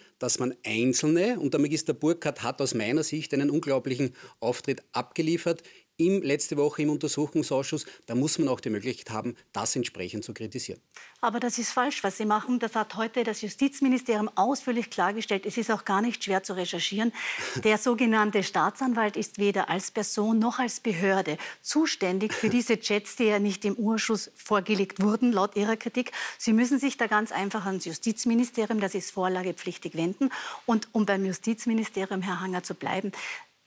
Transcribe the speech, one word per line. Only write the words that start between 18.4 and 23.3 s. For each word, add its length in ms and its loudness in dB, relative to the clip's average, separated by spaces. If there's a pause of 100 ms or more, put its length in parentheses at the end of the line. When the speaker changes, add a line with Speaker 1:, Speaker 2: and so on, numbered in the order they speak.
Speaker 2:
Staatsanwalt 760 0
ist 220 -6
weder 320 2
als 200 -2
Person 480 2
noch 200 2
als 220 -2
Behörde 580 2 (240)
zuständig 720 2
für 160 2
diese 280 2
Chats, 380 -2
die 80 2
ja 140 4